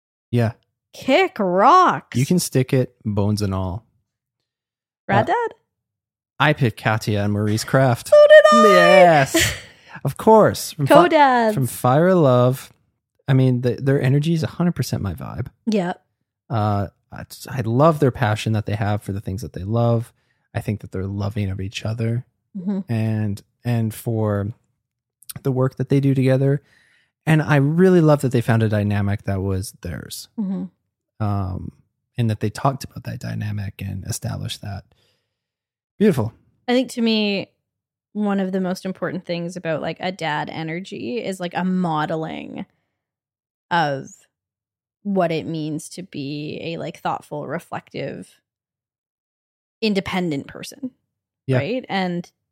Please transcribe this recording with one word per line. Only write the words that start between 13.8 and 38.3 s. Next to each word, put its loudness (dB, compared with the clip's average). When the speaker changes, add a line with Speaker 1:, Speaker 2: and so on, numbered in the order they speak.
Speaker 1:
energy 0
is -2
a -4
hundred -2
percent -4
my -6
vibe. -10
Speaker 2:
Yeah. -2
Speaker 1:
Uh, -2
I, -16
I -8
love 2
their 2
passion -2
that -2
they -4
have -2
for -10
the -6
things -8
that -12
they -10
love. 0
I -6
think -6
that -18
they're -6
loving -4
of -8
each -10
other -4
Speaker 2:
Mm-hmm. -6
Speaker 1:
and, -2
and -2
for -2
the -2
work -2
that -6
they 2
do 2
together. 2
And 4
I 2
really 4
love 4
that -2
they 2
found 2
a 2
dynamic 0
that -4
was -4
theirs. -12
Speaker 2:
Mm-hmm. -6
Speaker 1:
Um, -6
and 0
that -4
they -2
talked -2
about -16
that -10
dynamic -8
and -8
established -8
that. -12
Beautiful. 2
Speaker 2:
I 0
think 0
to -6
me, -2
one -2